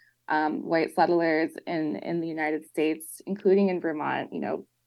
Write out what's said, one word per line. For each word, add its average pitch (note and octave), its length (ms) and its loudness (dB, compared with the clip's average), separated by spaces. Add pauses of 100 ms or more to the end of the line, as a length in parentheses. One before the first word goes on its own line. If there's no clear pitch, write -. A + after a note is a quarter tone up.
(280)
um, D#3 380 0
white E3 280 2
settlers E3 580 2 (160)
in, D#3 280 -2
in - 240 -4
the E3 60 -4
United D#3 400 -4
States, D#3 600 -2
including G3 420 4
in F3+ 120 0
Vermont, C#3+ 520 -4
you - 80 -6
know, - 260 -6 (200)